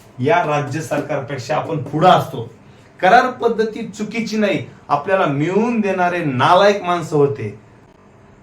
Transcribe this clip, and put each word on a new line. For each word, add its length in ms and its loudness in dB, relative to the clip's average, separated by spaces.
या 160 2
राज्य 460 -2
सरकारपेक्षा 720 -6
आपण 220 -4
पुढं 320 2
असतो. 440 0
करार 280 6
पद्धती 580 -2
चुकीची 500 -6
नाही, 320 -2
आपल्याला 360 0
मिळवून 560 0
देणारे 420 0
नालायक 600 4
माणसं 340 -2
होते, 420 0